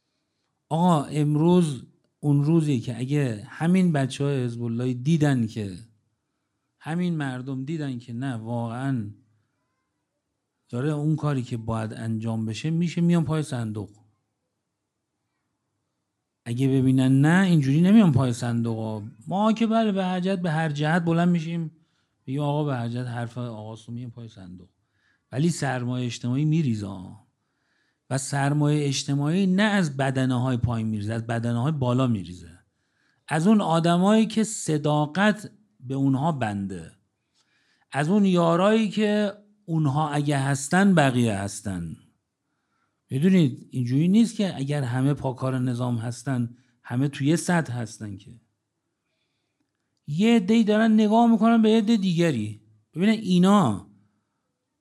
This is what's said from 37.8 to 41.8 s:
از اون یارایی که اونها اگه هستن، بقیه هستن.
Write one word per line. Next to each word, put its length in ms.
از 180
اون 160
یارایی 640
که 440
اونها 440
اگه 300
هستن، 560
بقیه 420
هستن. 580